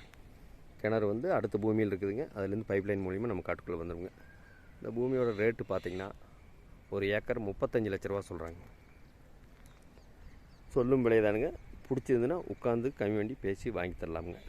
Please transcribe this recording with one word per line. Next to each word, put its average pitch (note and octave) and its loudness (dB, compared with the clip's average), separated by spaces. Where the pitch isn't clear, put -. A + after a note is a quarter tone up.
கிணறு G#2+ 2
வந்து B2 0
அடுத்த G#2+ 2
பூமியில் A2 4
இருக்குதுங்க. G2 -2
அதுலேருந்து G2+ -2
பைப் G2 2
லைன் G2 0
மூலிமா G2 -2
நம்ம F#2+ -2
காட்டுக்குள்ளே F2 -4
வந்துருங்க. F2 -8
இந்த A2+ -4
பூமியோட B2+ 2
ரேட்டு A2+ 4
பார்த்தீங்கன்னா, F#2 -2
ஒரு G2 0
ஏக்கர் A2 0
முப்பத்தஞ்சு G#2+ 0
லட்ச F#2+ -2
ரூபா G2 -2
சொல்கிறாங்க. E2+ -8
சொல்லும் C3 4
விலை A2+ 8
தானுங்க. A2 4
பிடிச்சிருந்துன்னா C3 2
உட்காந்து A#2 0
கம்மி G#2 2
பண்ணி G#2+ 0
பேசி G2 -2
வாங்கி F2+ -2
தரலாமுங்க. E2 -6